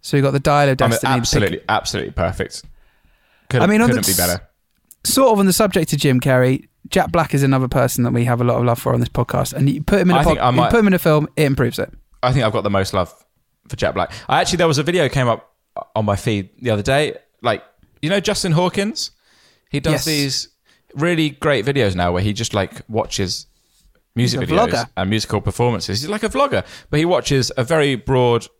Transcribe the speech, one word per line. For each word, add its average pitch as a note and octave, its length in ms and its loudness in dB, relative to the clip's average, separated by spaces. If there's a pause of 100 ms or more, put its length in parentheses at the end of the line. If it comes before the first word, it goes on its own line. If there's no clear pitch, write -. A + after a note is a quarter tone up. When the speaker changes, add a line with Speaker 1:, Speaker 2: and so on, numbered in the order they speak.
Speaker 1:
So - 160 -2
we C#3 40 4
got C#3 100 2
the C#3 80 0
Dial C#3+ 300 2
of C3 120 0
Speaker 2:
I B2 40 2
mean, A2+ 60 2
Speaker 1:
Destiny, - 0 -
the B2 260 0
Pick - 20 0
Speaker 2:
absolutely, G#2 500 0
absolutely F#2+ 420 -4
perfect. - 500 -4 (880)
Couldn't, B2+ 140 2
Speaker 1:
I F#3 80 4
mean, G#3+ 100 4
on A#3+ 80 4
the A#3+ 60 4
Speaker 2:
couldn't A#3 120 -2
be G2 40 0
Speaker 1:
s-, F2+ 60 0
Speaker 2:
better. F2 300 -2 (580)
Speaker 1:
sort C4 280 4
of G3+ 60 2
on G3 60 4
the F#3 80 4
subject F#3+ 400 0
of C#3+ 60 0
Jim C3 200 2
Carrey, C3 480 2 (220)
Jack E3 220 0
Black E3 220 -2
is C#3 100 2
another C3 240 2
person B2+ 360 0
that A#2+ 80 0
we A#2+ 140 0
have B2 160 2
a - 20 0
lot A#2+ 160 2
of A#2+ 60 0
love A#2+ 140 0
for B2 140 0
on A#2+ 60 2
this A#2+ 100 -2
podcast. B2+ 440 -2
And C#3 160 2
you D3 140 -2
put G3+ 160 2
him F3+ 100 2
in F3 60 4
a C3 40 4
Speaker 2:
I C#3+ 40 2
think D#3+ 160 2
Speaker 1:
pod-, - 80 2
Speaker 2:
I - 40 2
Speaker 1:
you C3 60 2
Speaker 2:
might B2 140 2
Speaker 1:
put A#3 80 4
him G#3 80 4
in F#3+ 60 4
a F3 60 2
film, D3+ 360 2
it D#3+ 80 0
improves C#3 360 0
it. - 120 -6 (320)
Speaker 2:
I B2 100 2
think B2+ 120 2
I've G#2+ 80 0
got A2 100 -2
the G#2 60 0
most G2 240 0
love F#2 200 -2 (560)
for - 60 -14
Jack - 180 -2
Black. F2+ 180 -2 (180)
I D3+ 120 2
actually, F3+ 160 -2
there E3+ 100 2
was D3 100 2
a D3+ 60 0
video E3+ 260 0
came B2+ 180 0
up - 260 -4 (420)
on G#2+ 100 -2
my G2+ 100 0
feed G2+ 340 -4 (120)
the A#2+ 100 -2
other G#2 120 0
day. C#3 320 0 (260)
Like, A#2 220 -2 (380)
you D3+ 80 -4
know G3 100 0
Justin F#3+ 340 -2
Hawkins? F3+ 580 -2 (580)
He C#3 100 -4
does D#3 140 -2
Speaker 1:
Yes. C3 120 -2
Speaker 2:
these C#3+ 420 -2 (480)
really D#3+ 360 0
great C3 340 -2
videos B2 300 0
now F2 160 0
where F2+ 120 -2
he G#2 100 0
just, A2 200 -6
like, G2 360 -4
watches G#2+ 560 -4 (680)
music A#2+ 240 0
Speaker 1:
He's B2 100 -4
a - 40 -2
Speaker 2:
videos A3 160 2
Speaker 1:
vlogger. - 280 -4
Speaker 2:
and F#2+ 140 -2
musical G#2+ 300 -2
performances. A2 600 -4
He's D#3 80 -8
like G#3 140 -6
a A3 60 -2
vlogger, C4 360 -2 (240)
but D3 80 -2
he D#3 80 2
watches C#3 500 0
a B2+ 80 0
very C#3+ 320 0
broad A#2+ 520 0 (120)